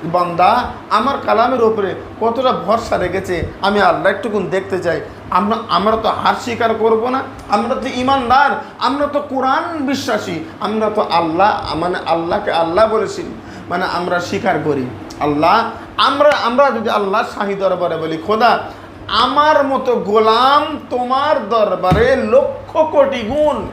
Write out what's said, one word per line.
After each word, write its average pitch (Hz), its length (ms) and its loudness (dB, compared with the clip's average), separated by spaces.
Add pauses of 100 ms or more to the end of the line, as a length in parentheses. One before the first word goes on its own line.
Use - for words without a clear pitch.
বান্দা 175 600 2 (260)
আমার 240 360 0
কালামের 233 380 2
উপরে 196 320 0 (260)
কতটা 254 300 0
ভরসা 196 460 0
রেখেছে 180 500 -2 (140)
আমি 202 200 2
আল্লাহ 170 260 4
একটুকুন 202 420 -2
দেখতে 185 300 -2
চাই। 160 220 -2 (280)
আমরা, 202 280 2 (120)
আমরা 208 340 2
তো 202 60 2
হার 185 320 0
স্বীকার 233 320 -2
করব 226 360 2
না, 262 140 -2 (260)
আমরা 226 260 0
তো 233 120 -6
ইমানদার, 262 640 2 (300)
আমরা 277 280 0
তো 285 120 -2
কোরআন 262 440 -2 (160)
বিশ্বাসী, 240 600 -4 (200)
আমরা 214 360 -2
তো 160 60 2
আল্লাহ, 165 760 0
মানে 175 300 -2
আল্লাহকে 170 460 -2
আল্লাহ 170 360 2
বলেছি, 202 360 -2 (460)
মানে 180 240 -2
আমরা 175 260 -2
স্বীকার 190 360 -2 (100)
করি। 139 200 0 (340)
আল্লাহ, 165 520 2 (260)
আমরা, 277 340 4 (120)
আমরা 247 280 2
যদি 226 180 -4
আল্লাহ 208 340 0 (120)
শাহী 202 200 -4
দরবারে 175 420 0
বলি, 160 200 -4 (100)
"খোদা, 220 320 4 (480)
আমার 277 560 4
মতো 247 320 0
গোলাম 226 840 2 (100)
তোমার 262 600 0
দরবারে 202 680 2
লক্ষ 240 640 0
কোটি 302 440 2
গুণ 254 500 0